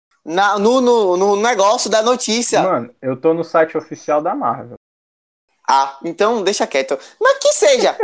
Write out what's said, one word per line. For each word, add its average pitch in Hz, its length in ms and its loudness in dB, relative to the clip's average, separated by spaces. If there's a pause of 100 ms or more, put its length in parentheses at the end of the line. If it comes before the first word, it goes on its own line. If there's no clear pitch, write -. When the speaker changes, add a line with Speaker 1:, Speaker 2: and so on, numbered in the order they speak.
(260)
Speaker 1:
Na, 196 320 0
no, 240 240 2
no, 226 360 2
no 202 180 2
negócio 220 520 2
da 214 140 2
notícia. 233 640 0
Speaker 2:
Mano, 147 360 -4
eu 131 160 -6
tô 160 180 2
no 165 100 -4
site 160 340 0
oficial 151 420 -6
da 175 140 -4
Marvel. 123 420 -6 (960)
Speaker 1:
Ah, - 340 0
então 202 400 -2
deixa 208 220 -2
quieto. 143 320 -4 (220)
Mas 539 180 2
que - 160 0
seja, 247 500 2